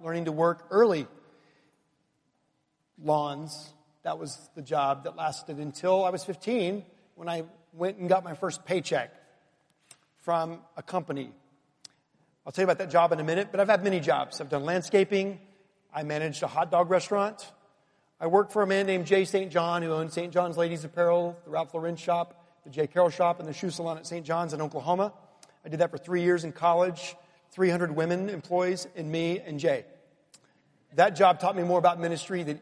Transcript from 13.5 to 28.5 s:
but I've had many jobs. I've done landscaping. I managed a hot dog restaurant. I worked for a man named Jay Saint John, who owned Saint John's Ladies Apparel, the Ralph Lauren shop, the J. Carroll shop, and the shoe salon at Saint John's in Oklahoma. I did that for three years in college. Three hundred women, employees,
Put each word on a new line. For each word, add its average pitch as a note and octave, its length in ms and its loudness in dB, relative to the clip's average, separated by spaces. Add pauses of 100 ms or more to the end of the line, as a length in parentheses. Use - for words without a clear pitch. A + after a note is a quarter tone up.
but F#3+ 100 0
I've G3+ 80 4
had G3+ 160 4
many F#3+ 160 0
jobs. C#3 400 -2
I've C#3+ 80 -10
done C#3+ 160 -2
landscaping. F#3+ 760 0 (560)
I D3+ 80 -6
managed D3+ 400 -4
a D#3 40 -2
hot D#3+ 260 -2
dog F3 180 2
restaurant. G3+ 600 -2 (640)
I E3 80 -4
worked G3 260 4
for G#3+ 100 2
a G3 40 4
man G3 200 2
named F#3 200 0
Jay F#3+ 200 4
Saint F#3+ 260 -2
John, E3+ 300 0
who E3 100 -2
owned D#3+ 200 -2
Saint F3 200 -6
John's F3 240 0
Ladies E3+ 260 -2
Apparel, F3 640 0
the D#3 60 -18
Ralph D#3+ 240 -4
Lauren E3+ 200 -4
shop, E3+ 480 -4 (220)
the D3+ 60 -18
J. D3 160 -2
Carroll F3 240 2
shop, F3 280 2
and E3 80 -10
the D3+ 60 -8
shoe F3+ 180 -4
salon E3 280 -6
at D3+ 80 -18
Saint E3+ 180 -10
John's E3 300 -2
in D#3 80 -4
Oklahoma. E3 500 -2 (520)
I E3 40 -14
did D#3 120 -6
that E3+ 100 4
for F3 80 -10
three F3 240 -2
years F3 220 4
in D#3 80 -8
college. E3+ 640 2 (380)
Three F#3 160 2
hundred F3 260 0
women, F3 360 0
employees, F3+ 640 -2